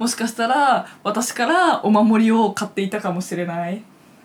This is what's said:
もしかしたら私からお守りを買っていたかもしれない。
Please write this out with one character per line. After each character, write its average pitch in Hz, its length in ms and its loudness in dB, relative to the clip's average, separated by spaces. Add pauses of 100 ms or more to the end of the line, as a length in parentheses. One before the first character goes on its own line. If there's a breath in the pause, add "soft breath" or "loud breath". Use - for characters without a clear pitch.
も 233 80 -2
し - 80 -4
か 226 100 -4
し 226 60 -8
た 233 160 -2
ら 269 400 2 (160 loud breath)
私 220 280 -2
か 240 140 -2
ら 330 380 2
お 208 80 2
守 220 320 4
り 220 80 4
を 220 200 2
買 202 140 -6
っ - 40 -10
て 196 120 -4
い 190 80 -4
た 214 100 -6
か 185 120 -4
も 175 80 -4
し 180 160 -8
れ 175 100 -4
な 170 240 -6
い。 208 140 -8 (400 loud breath)